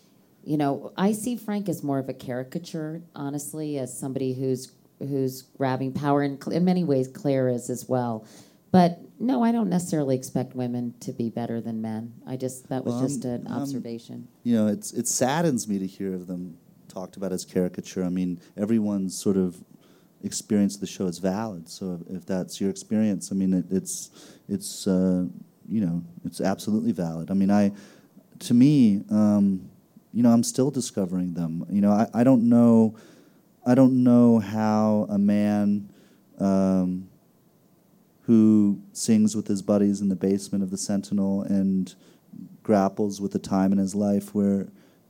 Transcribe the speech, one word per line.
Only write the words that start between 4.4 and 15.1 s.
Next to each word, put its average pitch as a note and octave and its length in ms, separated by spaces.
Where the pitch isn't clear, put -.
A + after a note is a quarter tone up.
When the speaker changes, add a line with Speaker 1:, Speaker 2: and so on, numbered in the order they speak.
Speaker 1:
who's C3+ 440
grabbing C3 500
power, C#3+ 300
and C#3 200
cl-, - 140
in E3+ 80
many F3+ 200
ways C3+ 220
Claire C3 420
is A#2+ 200
as B2 180
well. A#2+ 380
But F3 280
no, A#3+ 240
I A#3 80
don't A3+ 160
necessarily E3 480
expect C3 400
women B2 440
to - 120
be A#2 160
better A#2 320
than A2+ 220
men. A2 320
I C3 100
just, B2+ 340
that C3 140
was A#2+ 100
Speaker 2:
Well, B2 80
Speaker 1:
just C3 240
Speaker 2:
um, B2+ 40
Speaker 1:
an A#2+ 160
Speaker 2:
um, - 60
Speaker 1:
observation. A#2+ 720
Speaker 2:
you A#2+ 140
know, G#2+ 100
it's, G#2 260
it A#2+ 140
saddens C3+ 640